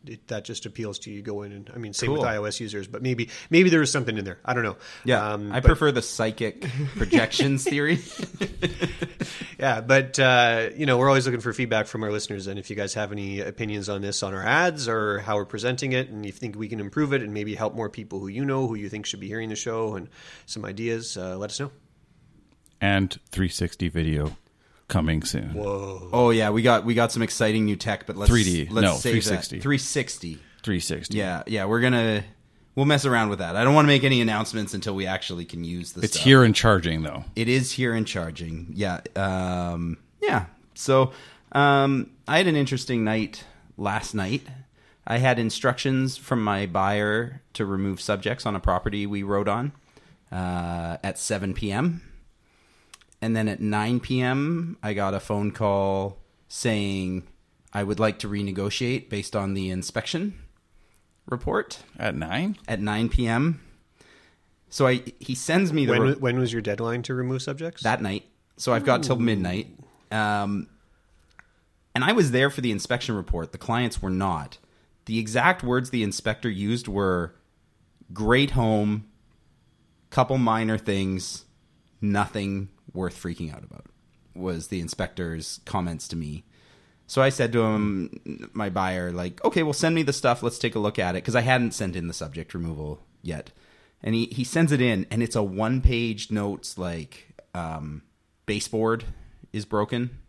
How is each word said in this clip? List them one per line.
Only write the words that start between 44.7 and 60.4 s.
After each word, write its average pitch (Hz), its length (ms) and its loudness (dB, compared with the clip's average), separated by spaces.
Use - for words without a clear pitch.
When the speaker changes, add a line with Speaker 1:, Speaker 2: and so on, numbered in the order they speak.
Speaker 2:
I 117 120 0
had 127 220 4
instructions 131 760 0
from 117 280 -2
my 101 220 0
buyer 104 760 0
to 107 120 -2
remove 98 340 -2
subjects 104 460 -2
on 104 80 -2
a 95 60 -2
property 101 460 0
we 101 180 -2
rode 101 240 0
on, 123 240 -2
uh, 87 720 -4
at 98 160 -6
seven 95 360 -4
P 101 180 -2
M. 165 300 -2
And 113 140 0
then 110 140 2
at 101 120 -4
nine 107 400 0
P 127 200 0
M, 156 640 -2
I 107 120 -2
got 98 200 0
a 98 60 -2
phone 104 300 -2
call 98 680 0
saying 98 760 -2
I 104 100 -2
would 101 180 -2
like 110 200 2
to 107 80 -8
renegotiate 101 800 -2
based 101 280 -6
on 98 180 0
the 95 160 -2
inspection 160 680 -4